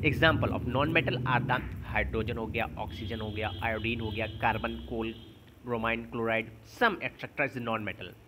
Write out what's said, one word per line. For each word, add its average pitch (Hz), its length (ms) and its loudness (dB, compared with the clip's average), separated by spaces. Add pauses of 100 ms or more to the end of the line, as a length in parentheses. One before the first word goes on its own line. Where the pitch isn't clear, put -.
(120)
Example 135 460 6
of 117 200 -2
non-metal 156 500 4
are 123 140 4 (100)
the 123 60 4 (360)
hydrogen 110 440 0
हो 117 100 -4
गया, 110 300 -2
ऑक्सीजन 107 440 -6
हो 107 100 -4
गया, 107 200 -2 (120)
आयोडीन 113 380 0
हो 110 100 -2
गया, 110 160 -2 (140)
कार्बन, 113 360 0 (120)
कोल, 113 240 -2 (520)
bromine, 117 480 0
chloride, 113 400 0 (240)
some 226 240 4
et - 220 -6
cetera 135 260 -2
is - 80 -8 (120)
non-metal। 104 440 -4 (140)